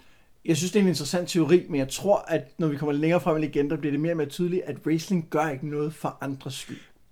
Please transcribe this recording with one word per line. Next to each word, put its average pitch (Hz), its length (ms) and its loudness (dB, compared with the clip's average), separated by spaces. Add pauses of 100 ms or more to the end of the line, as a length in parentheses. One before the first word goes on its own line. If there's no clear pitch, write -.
(440)
Jeg 165 120 2
synes, 180 160 -2
det 220 60 4
er 202 40 6
en 190 60 6
interessant 165 400 0
teori, 165 400 4
men 151 100 -2
jeg 131 100 0
tror, - 400 2
at 151 140 0 (160)
når 165 100 2
vi 143 80 -2
kommer 147 160 0
længere 160 280 2
frem 170 160 2
i 156 100 0
legenden, 147 340 0
bliver 147 100 -2
det 143 100 0
mere 165 120 0
og 170 40 -2
mere 147 120 -2
tydeligt, 175 340 -2
at 143 140 -8 (100)
Raistlin 160 440 0
gør 156 180 0
ikke 143 200 -6
noget 147 260 -4
for - 260 -8
andres 139 340 -8
skyld. - 240 -12 (340)